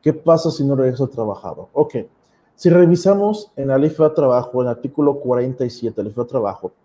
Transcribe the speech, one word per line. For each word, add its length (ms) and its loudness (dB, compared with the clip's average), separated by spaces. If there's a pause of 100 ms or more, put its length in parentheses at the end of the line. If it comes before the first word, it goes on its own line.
¿Qué 120 0
pasa 380 2
si 140 -4
no 100 0
regresa 280 0
el 60 -4
trabajador? 640 -10
Ok, 220 0 (600)
si 140 2
revisamos 880 4
en 100 -6
la 100 2
Ley 120 2
Federal 220 2
de 40 -8
Trabajo, 460 0
en 60 0
el 60 -2
artículo 460 -2
cuarenta 460 -2
y 40 -4
siete 280 -8
de 60 -6
la 40 -6
Ley 60 -12
Federal 140 -6
de 40 -18
Trabajo 400 -6 (140)